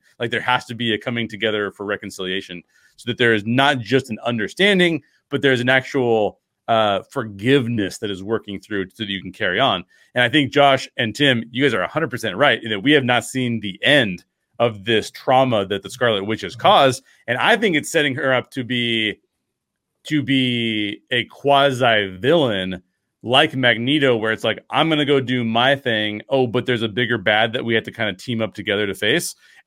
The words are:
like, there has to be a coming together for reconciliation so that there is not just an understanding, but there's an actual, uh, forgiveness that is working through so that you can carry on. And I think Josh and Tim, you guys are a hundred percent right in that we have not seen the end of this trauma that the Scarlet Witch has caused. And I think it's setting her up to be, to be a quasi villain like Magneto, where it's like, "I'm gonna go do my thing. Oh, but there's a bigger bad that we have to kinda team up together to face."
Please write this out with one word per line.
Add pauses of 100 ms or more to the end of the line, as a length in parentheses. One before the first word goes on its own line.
(200)
like,
there
has
to
be
a
coming
together
for
reconciliation (360)
so
that
there
is
not
just
an
understanding, (280)
but
there's
an
actual, (280)
uh,
forgiveness
that
is
working
through
so
that
you
can
carry
on. (300)
And
I
think
Josh (100)
and
Tim,
you
guys
are
a
hundred
percent
right
in
that
we
have
not
seen
the
end (340)
of
this
trauma
that
the
Scarlet
Witch
has
caused. (240)
And
I
think
it's
setting
her
up
to
be, (840)
to
be (100)
a
quasi (100)
villain (400)
like
Magneto,
where
it's
like,
"I'm
gonna
go
do
my
thing.
Oh,
but
there's
a
bigger
bad
that
we
have
to
kinda
team
up
together
to
face." (320)